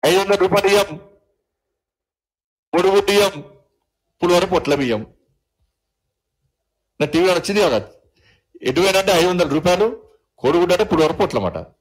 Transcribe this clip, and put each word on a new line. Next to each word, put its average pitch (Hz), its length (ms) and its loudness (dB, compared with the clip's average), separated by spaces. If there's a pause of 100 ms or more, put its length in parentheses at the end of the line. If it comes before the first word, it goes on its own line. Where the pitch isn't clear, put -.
ఐదు 170 180 2
వందల 196 220 0
రూపాయలు 190 300 0
ఇయ్యం, 202 180 0 (1800)
కొడుగుడ్డు 190 420 2
ఇయ్యం, 202 200 2 (880)
పులిహోర 175 320 2
పొట్లం 143 340 0
ఇయ్యం. 110 160 -4 (2000)
నా 147 140 -2
టీవీలో 349 260 2
వచ్చింది 202 240 -2
కదా, 123 160 0 (920)
ఎటువైనా 190 320 0
అంటే 196 180 0
ఐదు 180 120 2
వందల 175 240 0
రూపాయలు, 180 320 0 (540)
కోడిగుడ్డు 175 340 2
అంటే 214 160 0
పులిహోర 160 300 0
పొట్లం 113 220 -4
అన్నమాట. 85 220 -8 (140)